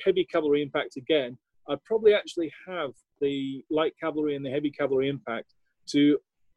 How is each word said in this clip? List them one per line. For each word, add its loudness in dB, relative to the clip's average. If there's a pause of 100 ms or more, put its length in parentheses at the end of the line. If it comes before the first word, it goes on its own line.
heavy 2
cavalry 2
impact -4
again. -2 (300)
I -4 (100)
probably 6
actually -4 (160)
have -6 (320)
the -4
light 0
cavalry -4
and -8
the -6
heavy -2
cavalry 0
impact -8 (340)
to 4 (380)